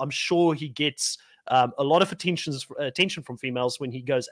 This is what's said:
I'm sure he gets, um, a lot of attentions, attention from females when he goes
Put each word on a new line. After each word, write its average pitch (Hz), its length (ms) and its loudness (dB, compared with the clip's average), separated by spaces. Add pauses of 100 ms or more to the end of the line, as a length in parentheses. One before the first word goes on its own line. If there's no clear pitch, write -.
I'm 139 80 -4
sure 170 440 2
he 151 140 -6
gets, 143 500 -2 (300)
um, 123 300 4
a 139 80 0
lot 160 160 4
of 190 100 2
attentions, 160 560 -4 (120)
attention 160 440 -2
from 123 140 -12
females 123 420 -2
when 127 140 -4
he 131 80 -8
goes 127 300 0